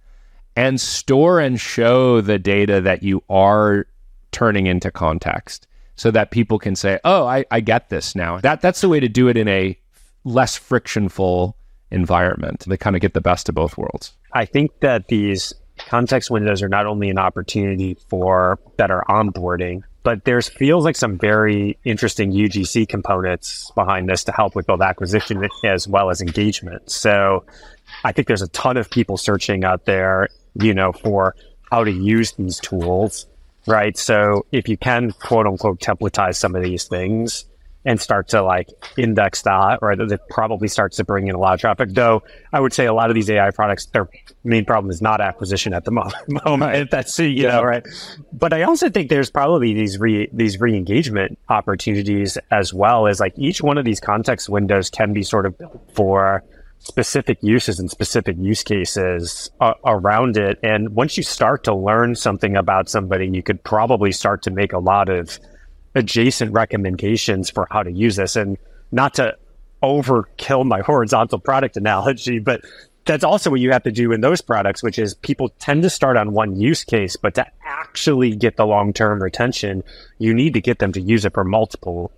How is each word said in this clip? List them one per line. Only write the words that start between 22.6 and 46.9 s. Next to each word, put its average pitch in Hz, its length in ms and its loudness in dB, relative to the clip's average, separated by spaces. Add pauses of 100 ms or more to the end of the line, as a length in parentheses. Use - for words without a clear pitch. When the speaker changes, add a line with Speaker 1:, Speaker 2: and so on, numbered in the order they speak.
Speaker 2:
C 113 200 0
components 92 920 -4
behind 92 340 0
this 92 160 -2
to - 80 -4
help 104 220 0
with 90 120 -6
both 92 160 0
acquisition 98 640 -2 (160)
as 98 240 -2
well 98 220 2
as 87 100 -4
engagement. 92 680 -4
So 98 540 2 (600)
I 110 80 -2
think - 160 -2
there's 101 140 0
a 92 60 -6
ton - 280 -2
of 117 140 -4
people 101 260 0
searching 95 480 -2
out 92 220 -2
there, 95 420 0 (260)
you 107 200 2
know, 95 180 0
for 98 420 0 (360)
how 117 140 2
to 107 60 0
use 104 420 0
these 92 280 -6
tools, 92 640 -4 (400)
right? 107 320 0
So 104 540 2
if 123 160 -2
you 107 80 -2
can, 120 360 -2
quote 113 340 0
unquote, 95 340 -2
templatize 98 560 -2
some 92 180 -2
of 92 80 -2
these 90 220 -4
things 107 600 -4 (400)
and 117 160 0
start 101 260 -2
to, 107 160 2
like, 92 260 0 (280)
index 110 460 0
that, 98 380 2
or 104 140 0
that 104 160 -2
it 101 180 -2
probably 110 380 -2
starts 101 300 -4
to 107 80 -2
bring 98 240 -2
in 95 80 -4
a - 20 -4
lot 95 160 2
of 90 60 -2
traffic. 107 320 0
Though 113 280 4 (320)
I 151 60 0
would 131 140 2
say 131 140 0
a 113 60 2
lot 113 180 2
of 117 40 2
these 107 160 0
A 104 80 2
I 101 140 4
products, 104 340 -2
their 101 220 -2 (340)
main 117 220 2
problem 101 260 0
is 82 100 -8
not 107 200 2
acquisition 98 520 -4
at 87 120 -4
the 104 80 -6
mo-, 104 180 -2 (160)
<laughs> 143 180 -6
moment. 143 280 0
Speaker 1:
Right. 143 180 -2